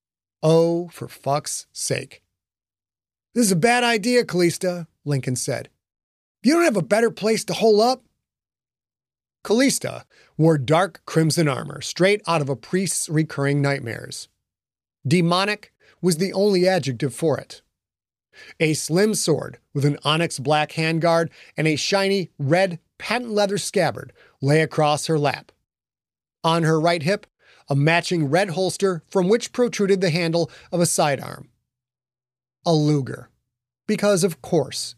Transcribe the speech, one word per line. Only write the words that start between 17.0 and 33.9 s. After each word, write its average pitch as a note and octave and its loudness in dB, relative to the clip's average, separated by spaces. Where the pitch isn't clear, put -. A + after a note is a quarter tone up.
for D3 0
it. - -14
A D#3+ 2
slim F#3+ 0
sword - -4
with C#3 -2
an C#3+ 0
onyx D3+ -2
black D3+ 0
handguard E3 0
and D#3 0
a D#3 2
shiny G3 0
red E3+ 0
patent A#3+ -6
leather G#3 0
scabbard - -4
lay D3 4
across D3 0
her D#3+ 0
lap. - -2
On E3 2
her D#3+ 2
right E3+ 0
hip, G3 -2
a C#3+ -2
matching D#3+ 2
red F3+ 2
holster F3+ -2
from F#3 0
which A3+ 0
protruded G3+ 0
the F#3 0
handle E3 -2
of F3 -2
a F3 2
sidearm. C#3 -2
A E3+ 4
Luger, D3+ 0
because G#3 2